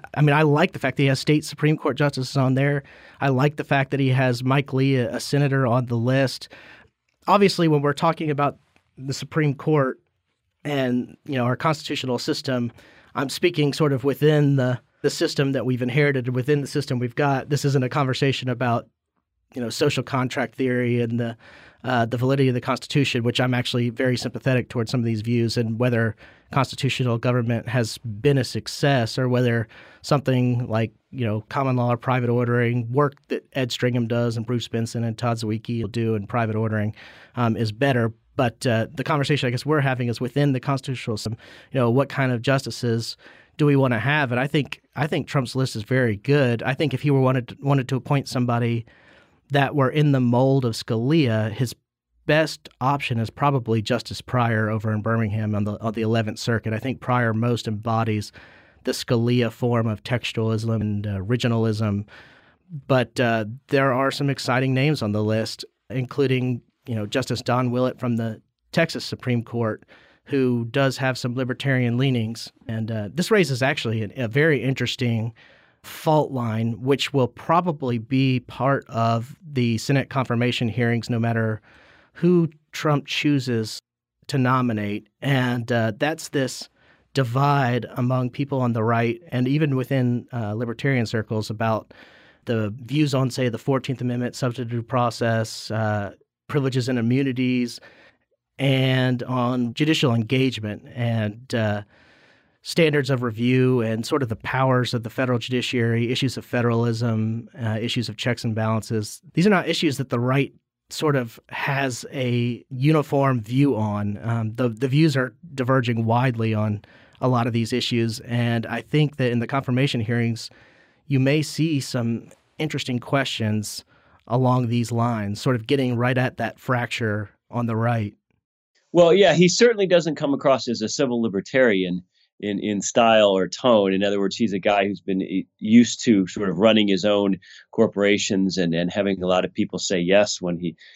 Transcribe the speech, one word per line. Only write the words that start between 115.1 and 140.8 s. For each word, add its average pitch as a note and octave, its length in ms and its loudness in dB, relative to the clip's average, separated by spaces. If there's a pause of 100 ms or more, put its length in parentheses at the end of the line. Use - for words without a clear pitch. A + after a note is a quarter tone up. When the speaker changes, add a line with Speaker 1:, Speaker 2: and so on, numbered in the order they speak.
Speaker 1:
are B2+ 180 -2 (180)
diverging B2 520 0
widely A2+ 480 0
on G#2+ 300 -2 (360)
a C3 80 -2
lot B2 200 2
of A2+ 60 -4
these A#2 200 0
issues. A#2 480 0
And A#2 440 0
I A#2 160 -6
think D3+ 360 0
that B2+ 140 0
in A#2+ 80 0
the A#2 80 -2
confirmation C3 540 0
hearings, A#2 480 -2 (580)
you C#3 120 2
may C#3 220 4
see D3+ 380 -2
some A#2 500 -4 (300)
interesting C#3 400 -4
questions G#2+ 840 -2 (440)
along B2+ 400 2
these A#2+ 240 -2
lines, A#2 500 -2
sort C3 140 0
of A2+ 120 -6
getting B2+ 300 0
right B2 200 0
at B2+ 200 -2
that A2+ 220 -6
fracture A#2 680 -2 (200)
on A#2+ 160 -4
the A2+ 100 -2
right. A2+ 380 0 (800)
Speaker 2:
Well, E3+ 220 8
yeah, F#3 200 8
he F3 160 8
certainly G#3 380 4
doesn't E3 280 4
come C#3+ 180 -2
across C3+ 340 2
as G#2+ 140 -2
a G#2+ 80 -2
civil A#2+ 320 0
libertarian F#2+ 840 2 (360)
in, G2+ 200 -4
in G#2 220 -2
style A2+ 480 4
or F#2+ 180 2
tone. G2+ 460 4
In F#2+ 100 0
other G2+ 160 0
words, G2 160 0
he's A2 180 0
a G2 60 -2
guy G2+ 260 2
who's G2+ 160 -4
been F#2+ 200 -2
e-, F#2 260 -4 (120)
used A2+ 440 4
to G2 240 4
sort G2+ 220 -4
of E2 80 -2
running G#2+ 320 4
his F#2+ 160 0
own G2+ 340 2 (320)
corporations G2 880 2
and, E2+ 160 0
and F2 180 -2
having G2 320 -2
a F2+ 40 -2
lot F#2 180 2
of F2+ 80 -8
people G2 260 -4
say F#2+ 200 -2
yes F#2 420 2
when F2 160 -4
he, E2 180 -6 (200)